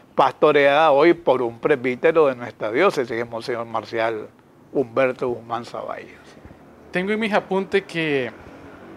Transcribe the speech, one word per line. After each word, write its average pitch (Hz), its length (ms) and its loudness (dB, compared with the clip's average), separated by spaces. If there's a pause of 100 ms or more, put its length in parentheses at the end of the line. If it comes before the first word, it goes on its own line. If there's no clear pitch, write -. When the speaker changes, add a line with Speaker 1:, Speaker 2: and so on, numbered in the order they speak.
(140)
Speaker 1:
pastoreada 147 800 4
hoy 147 200 6
por 139 300 0
un 117 160 -6
presbítero 143 680 2
de 131 80 -2
nuestra 113 360 -8
diócesis, 143 380 0
que 113 100 -4
es 120 80 -8
Monseñor 117 380 -8
Marcial 113 640 -4 (440)
Humberto 127 560 -2
Guzmán 117 380 -8
Zavallos. - 520 -12 (720)
Speaker 2:
Tengo 190 200 -4
en 214 80 -4
mis 214 140 -2
apuntes 190 480 -2
que 147 500 -4 (640)